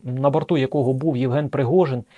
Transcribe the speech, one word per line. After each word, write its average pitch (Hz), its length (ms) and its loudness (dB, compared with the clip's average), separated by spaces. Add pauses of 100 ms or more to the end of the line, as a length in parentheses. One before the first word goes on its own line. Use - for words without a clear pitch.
на 131 260 -2
борту 151 280 0
якого 135 360 0
був 139 240 -2
Євген 135 320 0
Пригожин, 135 540 0 (140)